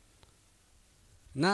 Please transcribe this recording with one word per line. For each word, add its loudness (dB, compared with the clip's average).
እና -4